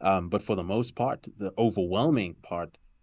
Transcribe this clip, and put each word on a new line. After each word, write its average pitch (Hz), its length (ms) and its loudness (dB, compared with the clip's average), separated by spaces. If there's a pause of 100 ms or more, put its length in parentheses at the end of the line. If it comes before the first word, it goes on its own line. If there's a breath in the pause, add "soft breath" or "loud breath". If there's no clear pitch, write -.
Um, 92 300 2
but 101 100 0
for 107 160 0
the 90 80 -4
most 113 320 -2
part, 127 400 -2
the 98 220 -6
overwhelming 104 840 2
part, 87 360 -8 (240)